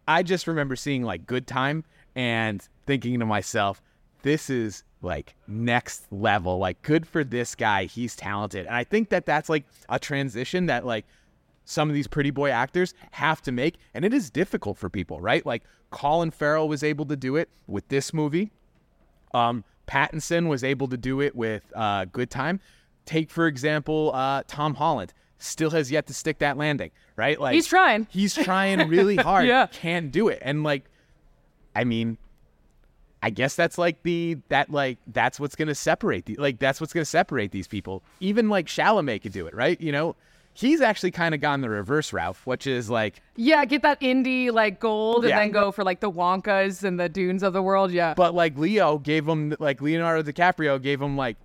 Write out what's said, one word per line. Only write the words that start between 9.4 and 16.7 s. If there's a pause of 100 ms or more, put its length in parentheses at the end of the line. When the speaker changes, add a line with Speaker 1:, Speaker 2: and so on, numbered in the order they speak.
Speaker 1:
like, (240)
a
transition
that,
like, (580)
some
of
these
pretty
boy
actors (180)
have
to
make, (180)
and
it
is
difficult
for
people,
right?
Like, (280)
Colin
Farrell
was